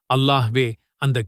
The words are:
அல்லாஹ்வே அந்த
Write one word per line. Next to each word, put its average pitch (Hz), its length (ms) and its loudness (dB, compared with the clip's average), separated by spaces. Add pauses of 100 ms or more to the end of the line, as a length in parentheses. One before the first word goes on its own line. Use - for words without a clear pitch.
அல்லாஹ்வே 131 580 2 (300)
அந்த 135 200 -2 (100)